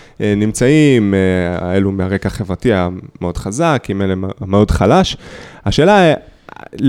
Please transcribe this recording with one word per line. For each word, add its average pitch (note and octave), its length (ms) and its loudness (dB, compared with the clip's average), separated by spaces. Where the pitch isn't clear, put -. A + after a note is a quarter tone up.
אה, G#2 160 0
נמצאים, A#2+ 800 2
אה, G2 40 2
האלו G2 240 0
מהרקע F#2+ 360 -4
החברתי F#2+ 440 -4
המאוד F2+ 640 -4
חזק, C3 520 -2
עם G2 140 -4
אלה F#2+ 120 -2
מ-, F#2+ 100 -6
המאוד G2 300 2
חלש. - 460 2
השאלה, F3+ 340 2
אה, E3 160 4